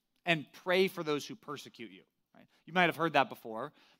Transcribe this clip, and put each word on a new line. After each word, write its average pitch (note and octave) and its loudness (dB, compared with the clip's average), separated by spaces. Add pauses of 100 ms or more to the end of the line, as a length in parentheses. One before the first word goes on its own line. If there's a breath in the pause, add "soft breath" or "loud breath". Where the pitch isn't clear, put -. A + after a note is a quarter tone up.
(260)
and D#3+ 2 (180)
pray F#3 4
for F3 -8
those D3 -2
who C3+ -12
persecute B2+ -16
you." F#2 -20 (320)
Right? - -20 (180)
You - -14
might F3+ 6
have E3 4
heard D#3+ 0
that C3+ 4
before. A#2+ -10 (260 soft breath)